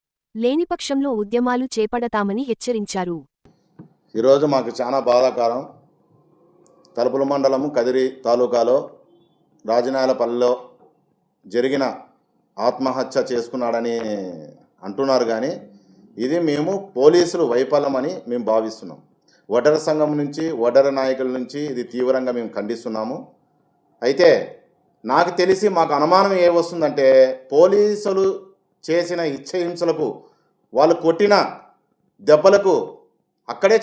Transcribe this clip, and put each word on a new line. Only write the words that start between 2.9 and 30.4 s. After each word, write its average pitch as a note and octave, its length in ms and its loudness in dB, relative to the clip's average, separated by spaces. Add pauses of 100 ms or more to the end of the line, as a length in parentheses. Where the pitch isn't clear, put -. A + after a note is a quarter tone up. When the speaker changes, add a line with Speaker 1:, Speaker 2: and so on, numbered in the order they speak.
Speaker 2:
ఈరోజు C3+ 300 4
మాకు B2+ 260 0 (100)
చాలా C3 180 -2
బాధాకరం. B2 800 0 (1160)
తలుపుల B2+ 260 0
మండలం C#3 460 0
కదిరి C3 400 0 (160)
తాలూకాలో A#2+ 680 0 (760)
రాజనాయలపల్లిలో B2 1000 -2 (800)
జరిగిన B2 480 -2 (640)
ఆత్మహత్య B2+ 720 -2
చేసుకున్నాడని A#2 600 -4 (920)
అంటున్నారు, B2+ 380 0
కానీ A2+ 260 -4 (680)
ఇది C3+ 220 -2
మేము E3 560 -4
పోలీసులు E3+ 480 4
వైఫల్యమని C3+ 840 -2
మేము A#2+ 160 -6
భావిస్తున్నాం. A2 560 -4 (500)
వడ్డెర C3 280 2
సంఘం D3+ 440 -2
నుంచి, D#3 300 -6 (120)
వడ్డెర C3+ 260 4
నాయకుల C3 380 -2
నుంచి B2+ 340 -6 (120)
ఇది A#2+ 100 -6
తీవ్రంగా B2+ 480 -2
మేము A#2+ 240 -6
ఖండిస్తున్నాము. A2 800 -8 (680)
అయితే C3 580 2 (460)
నాకు D#3+ 240 2 (120)
తెలిసి F#3+ 280 2
మాకు D#3+ 300 0
అనుమానం F#3+ 340 4
ఏ F3 160 4
వస్తుందంటే, D#3+ 580 0 (440)
పోలీసులు G3 760 4 (640)
చేసిన E3+ 300 -2
ఇచ్చహింసలకు, E3 1040 -4 (500)